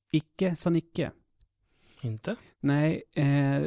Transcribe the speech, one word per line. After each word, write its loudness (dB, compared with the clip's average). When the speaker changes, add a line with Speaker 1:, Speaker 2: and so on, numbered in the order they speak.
Speaker 1:
Icke, -2
sa -2
Nicke. -2
Speaker 2:
Inte? -6
Speaker 1:
Nej, 2
eh, 2